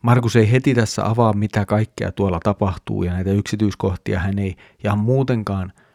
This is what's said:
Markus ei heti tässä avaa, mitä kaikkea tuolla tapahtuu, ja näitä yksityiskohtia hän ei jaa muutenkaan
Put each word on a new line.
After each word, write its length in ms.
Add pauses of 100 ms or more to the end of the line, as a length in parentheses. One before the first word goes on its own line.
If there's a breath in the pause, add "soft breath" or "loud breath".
Markus 340
ei 160
heti 240
tässä 340
avaa, 240
mitä 320
kaikkea 460
tuolla 320
tapahtuu, 600
ja 100
näitä 180
yksityiskohtia 880
hän 200
ei 160 (280 loud breath)
jaa 120
muutenkaan 760 (220 soft breath)